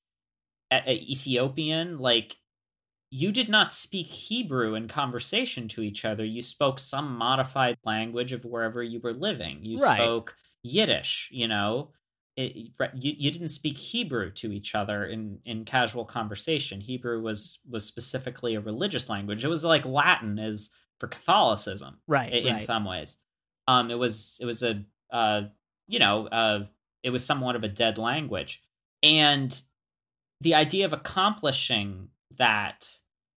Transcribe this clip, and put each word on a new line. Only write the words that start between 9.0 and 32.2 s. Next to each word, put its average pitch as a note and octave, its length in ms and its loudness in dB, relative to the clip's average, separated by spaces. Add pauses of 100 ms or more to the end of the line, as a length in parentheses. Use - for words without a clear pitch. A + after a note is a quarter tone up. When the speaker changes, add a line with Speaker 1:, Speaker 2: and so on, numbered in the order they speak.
Speaker 1:
were A#2 140 -4
living. G2 500 -6
You A2+ 140 -6
Speaker 2:
Right. A3 180 4
Speaker 1:
spoke A#2 400 2 (260)
Yiddish, B2+ 720 0
you A#2+ 160 -2
know? A2 440 0 (460)
It, A#2+ 400 -8
re-, C3 160 0
you, C3+ 240 -2
you C#3+ 120 0
didn't E3+ 180 -4
speak - 280 -6
Hebrew C3+ 540 -4
to G#2 240 -8
each G2+ 200 -6
other G#2 300 -2
in, G#2+ 400 -8
in A2+ 220 -8
casual A#2+ 400 0
conversation. A2 760 -4
Hebrew A#2+ 400 -4
was, A2 380 -6 (100)
was A#2 160 -6
specifically B2 680 -6
a G#2+ 80 -2
religious B2 480 -4
language. G#2 340 -4
It C#3+ 40 0
was D#3+ 160 0
like D#3+ 200 6
Latin C3 540 4
is G#2+ 320 -6 (280)
for A#2 100 -8
Catholicism G#2+ 1000 2
Speaker 2:
Right, C3+ 260 2
Speaker 1:
i-, B2 40 2
in A#2 180 2
Speaker 2:
right. G#2+ 80 -4
Speaker 1:
some A2 240 -2
ways. F2 320 -8 (500)
Um, B2 220 6
it A#2+ 80 -2
was, A2+ 420 -2
it B2+ 60 -4
was A#2+ 160 -4
a, A2+ 200 0 (280)
uh, G#2+ 320 2 (460)
you G#3+ 100 -2
know, G#2+ 300 4
uh, G#2+ 360 2 (380)
it B2+ 80 -2
was B2 120 0
somewhat C3 340 0
of G#2+ 80 -4
a G#2+ 40 -2
dead A2 300 0
language. A2+ 640 -4 (400)
And D3 580 6 (800)
the D#3+ 140 6
idea D#3 320 4
of D#3 80 -2
accomplishing B2+ 1120 0 (300)